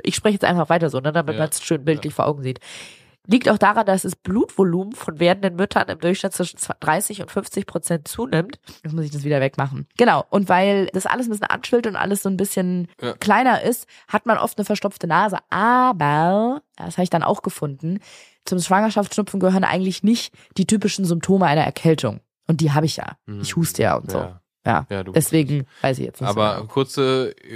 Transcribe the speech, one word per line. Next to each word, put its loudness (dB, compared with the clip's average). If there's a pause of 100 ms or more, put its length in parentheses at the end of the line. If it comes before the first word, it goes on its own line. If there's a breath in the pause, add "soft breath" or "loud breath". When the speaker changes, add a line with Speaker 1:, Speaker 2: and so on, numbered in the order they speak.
Speaker 1:
ich -2
spreche 0
jetzt 0
einfach 2
weiter 2
so, -2
ne, -2
damit -2
Speaker 2:
Ja. -4
Speaker 1:
man's -4
schön -2
bildlich -2
Speaker 2:
Ja. -10
Speaker 1:
vor 2
Augen -2
sieht. -6 (680 loud breath)
Liegt 4
auch 4
daran, 4
dass 2
das -6
Blutvolumen 0
von -10
werdenden 2
Müttern 0
im -6
Durchschnitt 0
zwischen -6 (220)
dreißig -2
und -12
fünfzig -6
Prozent -4
zunimmt. -4 (240 loud breath)
Jetzt -8
muss -2
ich -8
das -6
wieder 0
wegmachen. -2 (100)
Genau. 4
Und 2
weil 4
das -2
alles -2
ein -4
bisschen -4
anschwillt 0
und -4
alles -2
so 0
ein 0
bisschen -2 (120)
Speaker 2:
Ja. -4
Speaker 1:
kleiner 2
ist, -4 (220 soft breath)
hat -2
man 2
oft -4
eine -2
verstopfte -4
Nase. 0 (120)
Aber, 2 (140)
das -10
habe 0
ich -4
dann 0
auch 0
gefunden, -6 (440 loud breath)
zum -2
Schwangerschaftsschnupfen 0
gehören 4
eigentlich -2
nicht 0 (220 soft breath)
die 2
typischen 0
Symptome 2
einer 4
Erkältung. 0 (280)
Und 2
die 2
habe 4
ich -2
ja. -10 (140)
Speaker 2:
Mhm. -10
Speaker 1:
Ich -6
huste 0
ja 2
und -6
so. -2
Speaker 2:
Ja. -8 (260)
Speaker 1:
Ja. 0
Speaker 2:
Ja, -6
du -12
Speaker 1:
Deswegen 0 (140)
weiß -2
ich -6
jetzt -12
nicht -4
so 0
Speaker 2:
Aber 0
Speaker 1:
genau. -12
Speaker 2:
kurze -2 (220)